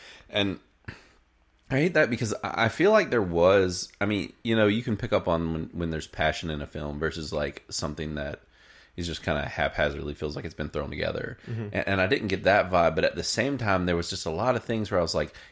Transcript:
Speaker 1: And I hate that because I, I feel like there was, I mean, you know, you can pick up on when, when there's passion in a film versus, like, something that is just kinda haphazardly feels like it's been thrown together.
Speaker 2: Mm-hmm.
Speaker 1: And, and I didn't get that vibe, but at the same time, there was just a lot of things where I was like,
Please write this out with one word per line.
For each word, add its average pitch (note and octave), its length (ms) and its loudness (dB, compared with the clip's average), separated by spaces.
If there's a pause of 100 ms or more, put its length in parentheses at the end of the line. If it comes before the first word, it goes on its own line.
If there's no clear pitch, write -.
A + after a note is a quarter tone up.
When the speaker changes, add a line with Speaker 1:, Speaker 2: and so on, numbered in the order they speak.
(300)
Speaker 1:
And G2+ 300 -2 (1080)
I C3+ 100 2
hate E3+ 140 2
that D3+ 140 4
because A#2 240 -2 (120)
I, G#2 220 0
I - 20 2
feel F3 240 4
like G3+ 180 4
there A#2+ 120 2
was, F2+ 680 4 (100)
I G2+ 60 0
mean, G#2 260 -2 (120)
you A2+ 120 2
know, G#2+ 120 6
you A2 140 2
can A2+ 140 -2
pick - 160 -4
up F#2+ 160 2
on E2 240 0
when, D#2+ 100 -4 (100)
when E2+ 180 -4
there's D#2 160 -6
passion D#2 440 -2
in D2 120 -4
a C#2+ 40 -8
film D2 320 -8
versus, D#2 340 -4
like, D2 360 -4
something D#2 460 -6
that D2 260 -6 (560)
is F2 100 -4
just D#2+ 160 -6
kinda D2+ 240 0
haphazardly D2 680 -2
feels D2+ 220 -6
like - 100 -10
it's D#2 100 -12
been D2+ 160 -8
thrown D2 200 -6
together. - 480 -6 (100)
Speaker 2:
Mm-hmm. A2+ 240 -8
Speaker 1:
And, - 160 -2
and F#2+ 120 2
I F#2 80 4
didn't A2 200 0
get F#2 160 -4
that F#2+ 260 6
vibe, E2+ 260 4
but E2+ 80 2
at - 120 2
the E2+ 60 -4
same C3+ 360 -2
time, G2 280 0
there F2+ 100 2
was E2+ 140 -2
just - 160 -6
a E2 40 -2
lot A#2 260 0
of A2 80 -4
things A2 260 -4
where G2+ 80 2
I F2 40 4
was F2+ 120 -2
like, D#2 180 -2 (200)